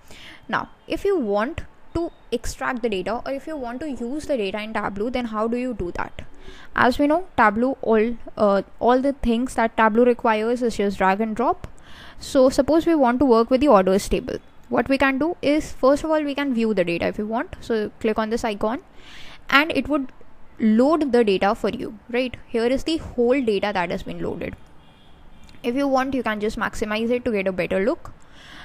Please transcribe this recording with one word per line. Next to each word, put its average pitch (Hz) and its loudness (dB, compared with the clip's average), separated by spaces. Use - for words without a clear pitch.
Now, - -4
if - -4
you 392 2
want 220 -2
to 330 -4
extract 254 -4
the 233 -2
data 196 -4
or - -6
if 277 -8
you 320 -8
want 254 -8
to 311 -6
use 254 -6
the 294 0
data 208 -4
in 214 -8
Tableau, 208 -4
then 247 -4
how 214 -2
do 233 -2
you 247 -4
do 175 -6
that? - -8
As 254 4
we 285 2
know, 320 0
Tableau, 233 2
all, 226 2
uh, 196 2
all 240 4
the 269 0
things 233 0
that 226 0
Tableau 220 6
requires 233 2
is 226 -2
just 202 0
drag 190 2
and 220 -2
drop. 285 -2
So 269 4
suppose 294 2
we 330 4
want 254 2
to 294 4
work 233 4
with 254 4
the 294 4
orders 190 6
table. - -2
What 240 0
we 269 4
can 269 2
do 320 -2
is, 302 0
first 277 4
of 311 -4
all, 311 2
we 285 -4
can 285 -2
view 220 2
the 185 2
data 170 0
if 185 -2
you 214 -6
want. 240 -6
So 214 -4
click 214 0
on 220 -2
this 240 -2
icon 220 -2
and 302 4
it 262 0
would 277 -2
load 254 4
the 240 4
data 196 2
for - -2
you, 220 -8
right? 247 -4
Here 226 -2
is 262 0
the 320 -2
whole 247 0
data 208 0
that 175 -2
has 185 -6
been 170 -10
loaded. - -8
If 240 -2
you 277 0
want, 262 2
you 254 -2
can 214 -4
just 214 -2
maximize 214 -2
it 247 -2
to 247 0
get 196 0
a 190 0
better 190 -2
look. 277 -2